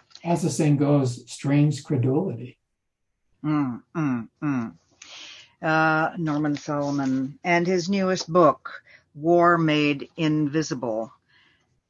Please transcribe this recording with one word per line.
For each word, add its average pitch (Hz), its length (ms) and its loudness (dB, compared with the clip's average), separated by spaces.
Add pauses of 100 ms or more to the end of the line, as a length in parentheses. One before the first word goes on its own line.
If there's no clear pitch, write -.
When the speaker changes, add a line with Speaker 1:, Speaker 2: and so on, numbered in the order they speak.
(240)
Speaker 1:
as 170 200 0
the 156 60 2
saying 147 280 2
goes, 139 520 0
strains 147 520 0
credulity. 131 760 -2 (840)
Speaker 2:
Mm, 147 380 -2 (140)
mm, 127 320 -2 (140)
mm. 131 320 -4 (880)
Uh, 160 560 2
Norman 151 380 -2
Solomon 143 880 -4
and 175 240 2
his 180 220 0
newest 185 420 -2
book, - 520 2 (300)
War 170 440 4
Made 147 600 0
Invisible. 147 960 -2 (760)